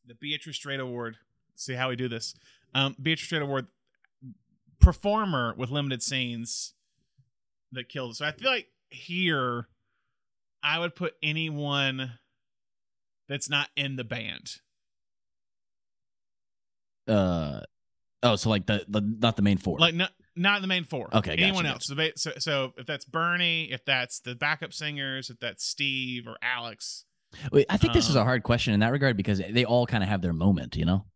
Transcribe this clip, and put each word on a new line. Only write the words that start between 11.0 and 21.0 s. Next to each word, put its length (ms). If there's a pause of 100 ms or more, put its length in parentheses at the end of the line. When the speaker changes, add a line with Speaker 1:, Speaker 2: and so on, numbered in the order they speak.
Speaker 1:
anyone 1000 (1080)
that's 220
not 260
in 200
the 80
band. 560 (2500)
Speaker 2:
Uh, 520 (640)
oh, 140
so, 140
like, 160
the, 220
the, 120
not 360
the 60
main 160
four. 200
Speaker 1:
Like, 160
no, 120 (300)
not 240
the 80
main 160
four. 220 (100)